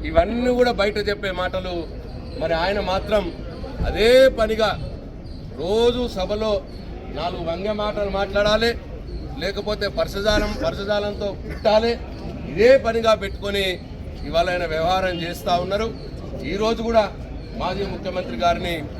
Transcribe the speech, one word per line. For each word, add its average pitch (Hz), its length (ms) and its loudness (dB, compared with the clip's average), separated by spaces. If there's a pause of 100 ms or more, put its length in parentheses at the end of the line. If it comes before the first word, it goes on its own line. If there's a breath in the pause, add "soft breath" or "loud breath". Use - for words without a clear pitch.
ఇవన్నీ 208 460 2
కూడా 247 220 4
బయట 202 360 0
చెప్పే 202 220 -2
మాటలు. 180 560 -4 (520)
మరి 160 160 0
ఆయన 190 260 2
మాత్రం 190 520 0 (540)
అదే 240 420 8
పనిగా 220 420 2 (880)
రోజు 233 500 2
సభలో 208 540 -2 (520)
నాలుగు 175 280 -4
వ్యంగ్య 175 300 -2
మాటలు 208 380 -2
మాట్లాడాలి, 208 680 2 (600)
లేకపోతే 202 500 -4
పరసజాలం, 208 680 0 (100)
పరసజాలంతో 202 680 -2 (120)
తిట్టాలి. 226 500 4 (540)
ఇదే 240 260 10
పనిగా 226 360 4
పెట్టుకొని 196 680 -2 (460)
ఇవాళ 165 240 2
ఆయన 180 160 0
వ్యవహారం 170 560 0
చేస్తూ 175 300 -2 (100)
ఉన్నారు. 208 320 -2 (500)
ఈరోజు 214 380 0
కూడా 220 300 2 (460)
మాజీ 196 260 -2
ముఖ్యమంత్రి 185 520 -6
గారిని 170 480 0 (160)